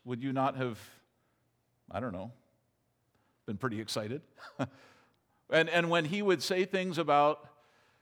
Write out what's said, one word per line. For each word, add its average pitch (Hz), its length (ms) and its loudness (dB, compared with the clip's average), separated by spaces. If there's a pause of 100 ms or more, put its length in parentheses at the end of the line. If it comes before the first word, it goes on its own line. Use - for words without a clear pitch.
would 123 180 -8
you 135 100 -4
not 135 240 0
have, 123 220 -4 (1120)
I 98 100 -6
don't 120 120 -6
know, 98 200 -10 (1120)
been 104 120 -6
pretty 113 220 -2
excited? 110 420 -6 (360)
<laughs> 131 80 -2 (840)
And, 160 200 4
and 170 180 2
when 170 160 4
he 190 160 -2
would 185 220 2
say 185 240 0
things 185 320 -2
about 147 500 4 (520)